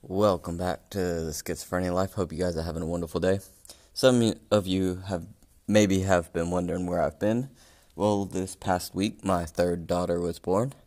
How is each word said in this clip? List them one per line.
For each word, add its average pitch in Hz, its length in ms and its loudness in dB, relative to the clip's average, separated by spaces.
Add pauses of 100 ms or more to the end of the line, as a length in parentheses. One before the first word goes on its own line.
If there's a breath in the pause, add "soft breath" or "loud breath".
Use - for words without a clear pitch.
(100)
Welcome 92 460 2
back 90 360 -4
to 101 60 -4
the 85 340 -2
Schizophrenia 90 600 -4
Life. 95 220 -2
Hope 87 180 -4
you 76 60 -10
guys 87 180 0
are 80 60 -4
having 85 200 -6
a 82 40 -4
wonderful 85 340 -4
day. 95 200 2 (520 loud breath)
Some 120 400 4 (180)
of 104 160 2
you 92 400 0
have, 92 200 -4 (400)
maybe 101 340 4
have 92 320 2
been 85 180 -2
wondering 90 360 -2
where 90 160 0
I've 73 160 -2
been. 117 320 0 (440 soft breath)
Well, 101 300 2
this 92 320 -4
past - 380 -2
week, 98 280 -2
my 90 220 0
third 85 420 -2
daughter 87 320 0
was 87 200 -4
born. 107 340 0 (140)